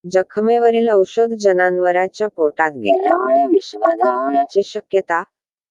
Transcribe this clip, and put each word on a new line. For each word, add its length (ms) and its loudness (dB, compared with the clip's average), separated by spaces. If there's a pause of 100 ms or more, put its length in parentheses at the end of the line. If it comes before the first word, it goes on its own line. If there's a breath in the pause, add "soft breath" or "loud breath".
जखमेवरील 840 0
औषध 520 0
जनावराच्या 880 0
पोटात 460 -2
गेल्यामुळे 720 0
विषबाधा 680 0
होण्याची 480 -2
शक्यता 600 -4 (480)